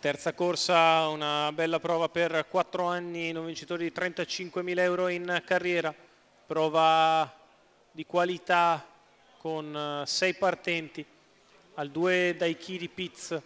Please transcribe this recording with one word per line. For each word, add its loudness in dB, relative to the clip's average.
Terza -2
corsa, 4
una -2
bella -2
prova 0
per 0
quattro -2
anni, -6
non -6
vincitore -8
di -4
trentacinquemila -4
euro 2
in -2
carriera. 0
Prova 4
di -14
qualità 2
con, -8
eh, -6
sei 0
partenti. -2
Al -8
due 2
Daichiri -4
Piz -10